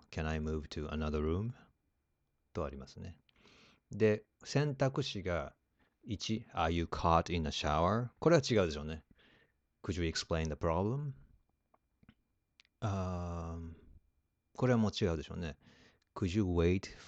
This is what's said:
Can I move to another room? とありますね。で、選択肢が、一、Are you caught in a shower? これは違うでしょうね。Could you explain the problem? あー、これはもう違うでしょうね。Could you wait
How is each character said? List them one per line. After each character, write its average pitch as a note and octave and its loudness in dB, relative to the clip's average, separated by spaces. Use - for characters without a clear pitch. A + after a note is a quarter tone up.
Can D#2+ -4
I D#2+ -2
move D#2 -4
to D2+ -8
another D2+ -2
room? F2 0
と E2+ -4
あ C#2 -6
り C#2+ -12
ま C2+ -12
す - -16
ね。 F2+ -12
で、 G#2+ 4
選 C#3+ 0
択 C3+ 0
肢 G2 -6
が、 E2 -2
一、 A2 -4
Are E2 2
you E2+ 0
caught E2+ 2
in E2 0
a - -2
shower? F2 0
こ D#3+ 6
れ E3+ 8
は C#3 6
違 B2 2
う F#2 4
で D#2+ 0
し C#2+ -6
ょ D2 -8
う - -8
ね。 D#2 -8
Could E2+ -2
you E2+ 2
explain E2 -2
the D#2+ -2
problem? G#2 0
あ F2 -4
ー、 E2 -10
こ B2+ 2
れ B2+ 6
は A#2 4
も G#2+ 4
う - -4
違 G#2 2
う E2 2
で D#2 -4
し - -14
ょ - -10
う E2 -8
ね。 E2 -6
Could F#2 0
you G#2+ 4
wait F2+ 4